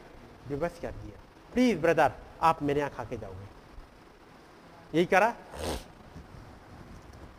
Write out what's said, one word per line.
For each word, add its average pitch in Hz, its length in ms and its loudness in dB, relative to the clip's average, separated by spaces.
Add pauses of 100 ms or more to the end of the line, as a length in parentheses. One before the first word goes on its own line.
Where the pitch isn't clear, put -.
(480)
विवश 143 220 -4 (120)
कर 117 80 -8
दिया। - 300 -14 (340)
प्लीज 240 240 6
ब्रदर, 156 340 4 (300)
आप 160 200 4
मेरे 143 180 2
यहाँ 143 160 -2
खा 123 80 -8
के 113 140 -10
जाओगे, 95 300 -14 (1500)
यही 170 120 4
करा? 202 280 4 (2000)